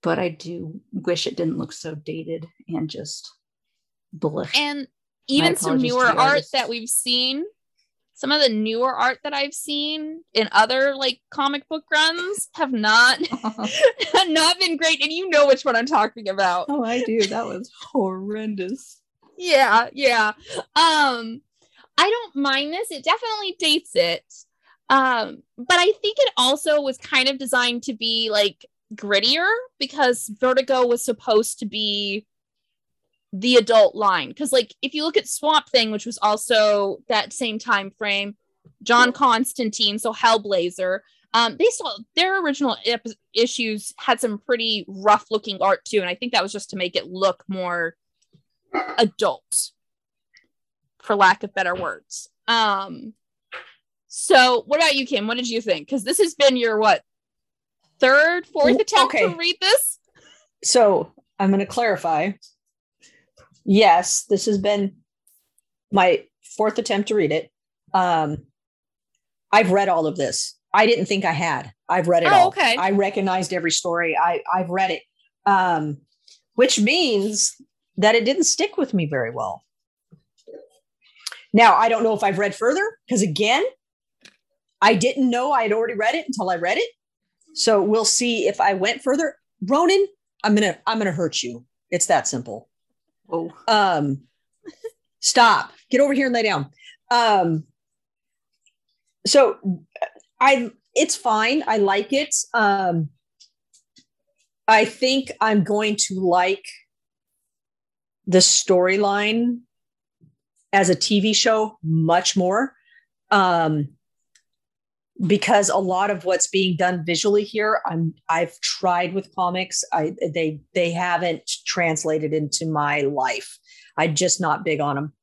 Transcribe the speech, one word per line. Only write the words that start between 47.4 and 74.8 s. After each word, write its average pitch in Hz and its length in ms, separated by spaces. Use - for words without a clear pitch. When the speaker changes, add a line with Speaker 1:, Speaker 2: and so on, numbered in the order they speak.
Speaker 2:
more 175 480
adult, - 720
for 208 120
lack 196 280
of 202 100
better 180 220
words. - 540
Um, 220 640
so 254 580
what 294 140
about 311 160
you, 269 100
Kim? 214 220
What 233 100
did 247 100
you 233 140
think? 170 260
'Cause 254 160
this 247 140
has 339 160
been 269 240
your, 226 220
what, 214 240
third, 311 480
fourth 285 240
Speaker 3:
Well, 269 100
Speaker 2:
attempt 403 320
Speaker 3:
okay. 233 160
Speaker 2:
to 175 80
read 339 240
this? 403 380
Speaker 3:
So 208 500
I'm 196 140
gonna 196 160
clarify. 180 640
Yes, 190 580
this 196 220
has 208 120
been 202 400
my 180 340
fourth 214 220
attempt 208 300
to 214 60
read 160 160
it. 160 200
Um, 160 540
I've 202 200
read 196 180
all 165 180
of 151 80
this. - 400
I 214 120
didn't 233 220
think 196 180
I 165 80
had. 151 400
I've 175 200
read 175 160
it 170 60
Speaker 2:
Oh, 403 60
Speaker 3:
all. 370 120
Speaker 2:
okay. 320 300
Speaker 3:
I 185 140
recognized 190 600
every 170 180
story. 170 460
I, 170 240
I've 180 180
read 185 220